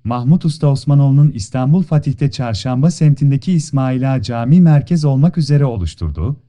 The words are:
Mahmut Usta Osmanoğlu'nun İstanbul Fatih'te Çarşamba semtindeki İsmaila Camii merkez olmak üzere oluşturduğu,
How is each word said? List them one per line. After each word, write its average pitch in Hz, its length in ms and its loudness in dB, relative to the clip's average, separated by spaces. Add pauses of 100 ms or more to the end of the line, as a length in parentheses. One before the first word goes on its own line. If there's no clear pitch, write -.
Mahmut 123 420 0
Usta 151 220 -2
Osmanoğlu'nun 143 640 2
İstanbul 139 520 -2
Fatih'te 143 480 -2
Çarşamba 127 600 -2
semtindeki 143 640 0
İsmaila 131 680 -2
Camii 120 400 2
merkez 156 440 2
olmak 143 320 2
üzere 143 280 0
oluşturduğu, 87 840 -6